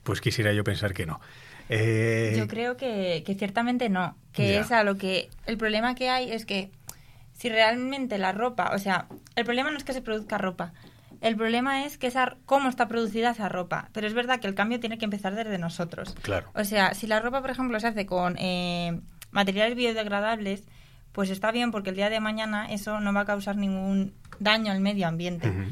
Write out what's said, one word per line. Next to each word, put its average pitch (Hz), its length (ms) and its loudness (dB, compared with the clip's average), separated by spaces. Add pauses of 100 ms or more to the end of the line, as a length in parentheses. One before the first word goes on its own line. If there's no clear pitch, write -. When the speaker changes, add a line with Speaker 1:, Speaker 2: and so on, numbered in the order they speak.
Speaker 1:
pues - 200 -2
quisiera 104 320 2
yo 104 100 2
pensar 101 320 0
que 92 100 -4
no. 80 160 -6 (480)
Eh, 113 640 2
Speaker 2:
Yo 110 120 2
creo 240 300 -4
que, 190 460 -2
que 196 120 -4
ciertamente 233 540 0
no, 180 280 0 (160)
que 156 200 2
Speaker 1:
Ya. 208 80 4
Speaker 2:
es 220 100 -2
a 226 120 6
lo 196 140 2
que, 190 320 -2 (160)
el 226 140 -2
problema 226 340 0
que 254 160 -2
hay 254 220 0
es 220 160 -6
que 196 240 -4 (640)
si - 140 -6
realmente 240 720 2
la 190 140 2
ropa, 220 420 0
o 196 60 0
sea, 190 260 0 (300)
el 233 100 2
problema 254 240 0
no 294 80 -4
es - 60 -10
que 269 100 -6
se 262 80 -4
produzca 214 380 -4
ropa, 180 340 -4 (480)
el 226 140 2
problema 247 500 2
es 294 140 -10
que - 80 -2
esa, 254 380 0
cómo 277 240 4
está 247 180 2
producida 226 440 0
esa 214 180 -4
ropa, 180 440 -4
pero 214 140 -4
es 214 80 -2
verdad 247 240 0
que 208 80 -4
el 196 80 -2
cambio 226 240 2
tiene 226 180 -4
que 226 80 -4
empezar 202 300 -2
desde 214 240 -4
nosotros. 170 640 -4
Speaker 1:
Claro. 95 320 -2
Speaker 2:
O 214 80 0
sea, 196 320 4
si - 100 -6
la 214 140 2
ropa, 247 220 0
por 262 100 -4
ejemplo, 247 280 -2
se 220 60 -4
hace 208 220 -2
con, 180 320 0
eh, 175 600 -2 (300)
materiales 202 460 2
biodegradables, 214 880 0 (480)
pues 196 200 0
está 190 200 0
bien 240 200 2
porque 196 180 -4
el 185 60 -4
día 202 160 2
de 220 80 0
mañana 214 520 -2
eso 214 280 -4
no 202 140 0
va 202 80 4
a 202 40 0
causar 202 320 -2
ningún 196 560 0 (260)
daño 214 320 2
al 190 80 0
medio 196 280 2
ambiente. 170 420 -2
Speaker 1:
Ujú. 92 220 -2